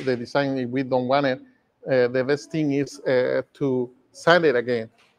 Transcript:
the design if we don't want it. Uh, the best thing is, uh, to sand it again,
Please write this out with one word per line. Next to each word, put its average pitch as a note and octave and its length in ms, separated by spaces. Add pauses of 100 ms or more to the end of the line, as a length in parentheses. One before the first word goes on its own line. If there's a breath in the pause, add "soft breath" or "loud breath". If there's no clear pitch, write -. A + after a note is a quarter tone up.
the B2+ 140
design C3+ 400
if B2 120
we C3 140
don't B2+ 240
want C#3 180
it. B2+ 140 (480 soft breath)
Uh, B2+ 220
the B2+ 120
best C#3+ 300
thing D#3 220
is, C#3 340
uh, C3 340 (120)
to B2+ 360 (220)
sand E3+ 320
it C3 140
again, A#2 320 (300 soft breath)